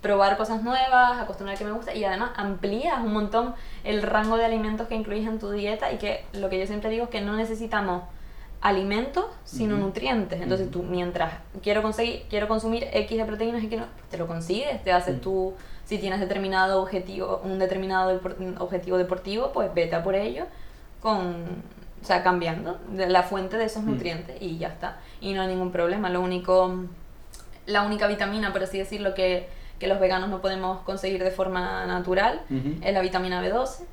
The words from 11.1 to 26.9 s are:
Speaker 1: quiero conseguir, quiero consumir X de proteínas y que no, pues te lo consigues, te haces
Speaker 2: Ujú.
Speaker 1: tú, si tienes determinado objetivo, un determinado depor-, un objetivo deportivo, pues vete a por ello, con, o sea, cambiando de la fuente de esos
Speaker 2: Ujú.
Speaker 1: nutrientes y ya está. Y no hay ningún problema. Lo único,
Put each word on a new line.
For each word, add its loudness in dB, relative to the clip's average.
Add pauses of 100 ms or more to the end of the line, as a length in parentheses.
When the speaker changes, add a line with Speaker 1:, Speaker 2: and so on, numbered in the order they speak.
Speaker 1:
quiero 4
conseguir, 0
quiero 0
consumir 0
X 2
de 0
proteínas -2
y -2
que -2
no, -4 (100)
pues -18
te -8
lo -2
consigues, -2
te 2
haces 4
Speaker 2:
Ujú. -4
Speaker 1:
tú, 0 (320)
si -2
tienes -2
determinado 4
objetivo, -2
un -2
determinado 2
depor-, 0
un -6
objetivo 0
deportivo, 0
pues 2
vete 2
a 0
por 2
ello, -2 (540)
con, 0 (580)
o -14
sea, 4
cambiando 2 (100)
de 0
la 8
fuente 0
de 2
esos -4
Speaker 2:
Ujú. 0
Speaker 1:
nutrientes -4
y -4
ya -4
está. -8 (240)
Y -4
no 0
hay 0
ningún 0
problema. 2
Lo 2
único, 4 (960)